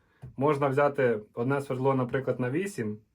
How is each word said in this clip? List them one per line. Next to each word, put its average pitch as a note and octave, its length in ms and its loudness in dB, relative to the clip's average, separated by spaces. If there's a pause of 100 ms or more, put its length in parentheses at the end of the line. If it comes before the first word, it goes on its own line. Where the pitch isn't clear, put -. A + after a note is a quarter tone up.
(380)
можна C#3+ 300 2
взяти C3 520 2 (140)
одне C3 280 0
свердло, C3 320 0
наприклад, B2+ 460 -2
на B2 120 -2
вісім B2+ 460 -4 (180)